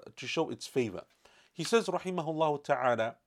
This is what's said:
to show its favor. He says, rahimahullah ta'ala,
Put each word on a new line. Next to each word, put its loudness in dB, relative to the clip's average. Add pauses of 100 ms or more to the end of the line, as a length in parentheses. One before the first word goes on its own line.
(160)
to -10
show -2
its -10
favor. -2 (500)
He -6
says, 2
rahimahullah 0
ta'ala, 2 (100)